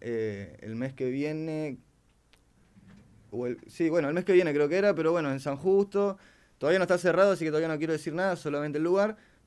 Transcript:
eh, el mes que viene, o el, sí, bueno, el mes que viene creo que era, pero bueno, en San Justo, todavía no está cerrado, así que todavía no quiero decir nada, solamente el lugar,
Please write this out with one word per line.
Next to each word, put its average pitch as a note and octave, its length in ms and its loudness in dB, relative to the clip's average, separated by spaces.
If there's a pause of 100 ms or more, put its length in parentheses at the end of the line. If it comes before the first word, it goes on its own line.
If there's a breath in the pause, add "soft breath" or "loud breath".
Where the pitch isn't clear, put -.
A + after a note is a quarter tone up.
eh, G#2+ 580 -6
el A2+ 160 -10
mes C3 160 -6
que C3 160 -6
viene, D#3 680 -6 (1500)
o A#2+ 160 -6
el, B2 120 -6 (100)
sí, E3 200 -2
bueno, D#3 200 2
el D3 60 -2
mes F3+ 120 -2
que G3 80 2
viene F3 180 4
creo D3 160 2
que E3+ 80 0
era, G3 180 4
pero D#3+ 180 2
bueno, D#3 200 0
en C3+ 80 -4
San C#3 160 -6
Justo, G3 600 0 (400 soft breath)
todavía E3+ 200 2
no F#3 60 0
está F3 140 2
cerrado, F#3 340 4
así E3 140 -2
que D#3 40 -2
todavía D#3+ 180 0
no D#3 100 -2
quiero D#3+ 160 -2
decir D3+ 180 -6
nada, F3+ 240 -2
solamente D3 400 -4
el D#3 80 0
lugar, G3 320 2 (300 soft breath)